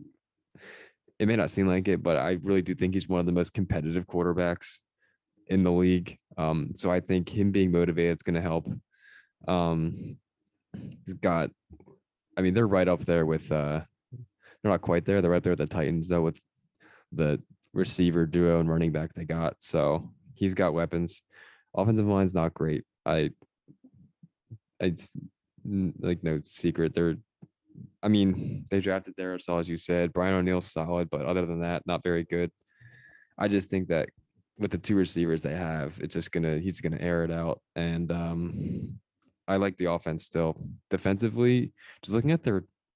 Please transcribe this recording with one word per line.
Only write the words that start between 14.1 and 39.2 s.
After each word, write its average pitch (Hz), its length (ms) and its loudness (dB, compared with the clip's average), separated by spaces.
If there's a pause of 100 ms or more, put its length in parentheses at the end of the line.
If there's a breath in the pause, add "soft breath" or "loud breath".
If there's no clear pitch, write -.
they're - 600 -6
not 87 100 2
quite 85 220 2
there. 98 180 2
They're 87 80 4
right 87 140 2
there 90 80 2
with 78 80 0
the 73 80 0
Titans, 82 400 0
though, 87 140 2
with 80 180 -2 (720 soft breath)
the 76 320 0 (300)
receiver 87 520 2
duo 85 360 4
and 82 80 2
running 82 240 2
back 78 200 -4
they 85 120 -10
got. 82 360 -4
So 76 520 0 (220)
he's 95 180 0
got 90 200 2
weapons. 85 480 -2 (540 loud breath)
Offensive 110 300 2
line's 98 300 2
not 82 180 0
great. 78 320 -2 (180)
I, 78 280 0 (1500)
it's 87 320 -2 (540)
n-, 95 340 -2
like, 90 240 -2
no 78 200 0
secret. 82 500 -2
They're, 85 220 2 (880)
I 107 60 2
mean, 98 600 2
they 98 100 0
drafted 95 360 -4
Darrisaw, 90 440 -4
as 85 80 -2
you 85 100 -4
said. 87 360 0
Brian 92 220 2
O'Neill's 90 360 0
solid, 85 380 -2
but 73 160 -4
other 87 220 0
than 85 140 -4
that, 85 260 -2
not 85 160 -2
very 85 220 0
good. 87 260 -2 (880 soft breath)
I 101 80 0
just 98 240 2
think 92 160 0
that 80 220 0 (500)
with 101 100 0
the 92 80 -2
two 104 180 0
receivers 85 460 2
they 73 140 -4
have, 80 440 -6
it's 73 140 -8
just 85 180 -2
gonna, 80 280 0
he's 90 200 -4
gonna 80 200 -4
air 85 240 0
it 82 80 -2
out. 82 280 -4 (160)
And, 85 360 -2
um, 85 880 -6 (480)